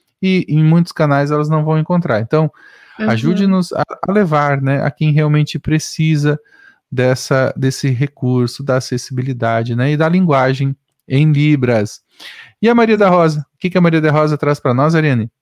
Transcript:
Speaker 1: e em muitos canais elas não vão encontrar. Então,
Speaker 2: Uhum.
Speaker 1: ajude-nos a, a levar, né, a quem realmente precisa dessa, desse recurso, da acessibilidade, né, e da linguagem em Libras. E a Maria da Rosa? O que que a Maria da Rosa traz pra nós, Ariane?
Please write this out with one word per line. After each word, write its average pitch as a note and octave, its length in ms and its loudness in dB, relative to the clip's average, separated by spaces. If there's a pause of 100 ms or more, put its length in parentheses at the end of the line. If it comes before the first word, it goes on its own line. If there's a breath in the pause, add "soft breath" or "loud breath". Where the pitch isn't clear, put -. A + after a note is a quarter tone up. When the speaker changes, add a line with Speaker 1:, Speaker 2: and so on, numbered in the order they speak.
(220)
Speaker 1:
e F#3 260 0
em D#3 160 2
muitos E3+ 280 2
canais C#3+ 400 0
elas D3+ 160 -2
não D#3 160 0
vão D#3 140 0
encontrar. D#3 420 -2
Então, D3+ 300 0 (480 loud breath)
Speaker 2:
Uhum. G#3+ 120 -2
Speaker 1:
ajude-nos F3+ 640 0
a, - 100 -2 (260)
a F#3+ 40 0
levar, D3 500 2
né, C3+ 220 0
a C#3 60 -2
quem D#3 220 0
realmente D3+ 460 0
precisa D3+ 800 -2 (520 soft breath)
dessa, B2+ 640 0
desse C3 320 -2
recurso, B2 720 -2
da C3 140 0
acessibilidade, B2 1000 -4
né, C3 180 0
e D3+ 40 -2
da D#3+ 120 0
linguagem C#3 680 0 (320)
em D3+ 240 2
Libras. B2+ 720 0 (580 loud breath)
E G#3+ 80 2
a A#3+ 60 4
Maria A3+ 220 2
da G3+ 120 4
Rosa? E3 320 2 (140)
O - 40 -20
que F#3 120 -4
que F#3 80 0
a - 20 4
Maria E3 200 4
da D#3 120 2
Rosa D3+ 260 2
traz C#3+ 220 0
pra C3 140 0
nós, D3+ 200 2
Ariane? C3+ 340 0 (140)